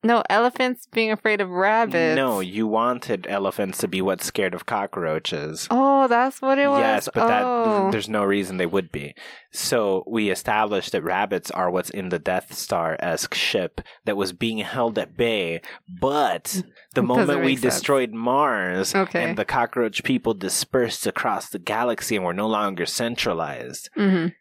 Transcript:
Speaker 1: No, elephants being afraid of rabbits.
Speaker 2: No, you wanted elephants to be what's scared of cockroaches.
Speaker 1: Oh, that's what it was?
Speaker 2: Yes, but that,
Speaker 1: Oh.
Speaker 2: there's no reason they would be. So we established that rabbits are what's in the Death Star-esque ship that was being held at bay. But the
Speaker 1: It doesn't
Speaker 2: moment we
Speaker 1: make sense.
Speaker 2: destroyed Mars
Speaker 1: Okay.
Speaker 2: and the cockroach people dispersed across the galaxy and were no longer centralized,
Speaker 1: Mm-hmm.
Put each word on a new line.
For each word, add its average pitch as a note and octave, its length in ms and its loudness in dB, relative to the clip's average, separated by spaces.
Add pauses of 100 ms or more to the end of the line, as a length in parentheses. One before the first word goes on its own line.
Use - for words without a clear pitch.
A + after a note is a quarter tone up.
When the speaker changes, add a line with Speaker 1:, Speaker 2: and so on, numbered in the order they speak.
Speaker 1:
No, A#3 240 4
elephants B3 640 0
being A3 220 0
afraid G#3+ 280 0
of F#3 80 0
rabbits. F3+ 680 2
Speaker 2:
No, B2 240 2
you G2 260 -2
wanted A2+ 600 0
elephants G2 500 -2
to G#2+ 100 -2
be F#2 140 -2
what's F#2+ 240 0
scared F#2+ 260 -2
of F2+ 140 -10
cockroaches. G2+ 1040 -4
Speaker 1:
Oh, C4+ 380 4
that's A#3+ 340 0
what C4+ 160 2
it C#4+ 100 4
was? C#4 120 4
Speaker 2:
Yes, C4+ 340 2
but A3+ 140 2
that, A#3 160 2
Speaker 1:
Oh. A3 480 2
Speaker 2:
there's G#2+ 160 -2
no G#2+ 160 0
reason G2 320 0
they F2+ 100 0
would F2+ 240 0
be. C#2+ 240 -10 (380)
So G#2 560 0
we G#2+ 220 0
established G#2+ 600 0
that E2 140 -2
rabbits F#2 480 -2
are F2+ 180 0
what's F2+ 200 -2
in F#2+ 180 -6
the F2 100 0
Death F#2 340 -2
Star-esque E2 840 -2
ship - 460 -2 (240)
that G#2 120 0
was F#2+ 160 -2
being A2 260 -2
held A2+ 400 -2
at - 180 -6
bay. G2+ 440 0 (400)
But C#4 460 0
the G3 120 -4
Speaker 1:
It F3+ 60 -6 (300)
doesn't B2+ 120 2
Speaker 2:
moment C#3+ 340 2
we C3+ 120 2
Speaker 1:
make C3 80 0
sense. B2 140 2
Speaker 2:
destroyed C3 380 2
Mars A#2+ 840 0
Speaker 1:
Okay. F#3 260 0
Speaker 2:
and E3 160 -2
the G#2 60 0
cockroach A#2 580 0
people A#2 320 2
dispersed A2 720 -2
across - 420 -2
the F#2+ 120 -8
galaxy A2 560 -2
and F#2 80 0
were F2 100 0
no G#2 140 0
longer G2+ 380 0
centralized, F#2+ 1080 -4
Speaker 1:
Mm-hmm. F#3+ 320 2 (120)